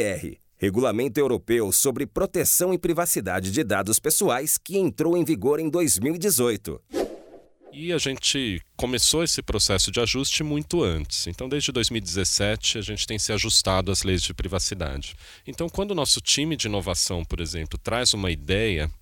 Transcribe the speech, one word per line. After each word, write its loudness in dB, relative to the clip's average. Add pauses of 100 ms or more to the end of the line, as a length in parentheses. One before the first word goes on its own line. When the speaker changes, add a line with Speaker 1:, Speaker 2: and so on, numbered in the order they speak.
Speaker 1:
R, -4 (200)
Regulamento 2
Europeu 2
sobre 2
Proteção 2
e 2
Privacidade 0
de 2
Dados 0
Pessoais, 2
que -6
entrou 2
em 4
vigor 2
em -2
dois 2
mil 0
e -8
dezoito. 0 (880)
Speaker 2:
E -4
a 2
gente -2 (140)
começou 2
esse 0
processo 2
de 2
ajuste 0
muito 0
antes. -2
Então, -8
desde -2
dois 0
mil -2
e -2
dezessete, 0
a -4
gente -4
tem -4
se -2
ajustado 2
às 0
leis 2
de -4
privacidade. -4 (320)
Então, -6
quando -2
o -2
nosso 2
time 0
de -2
inovação, -2
por -4
exemplo, -6
traz 0
uma 0
ideia, 0 (100)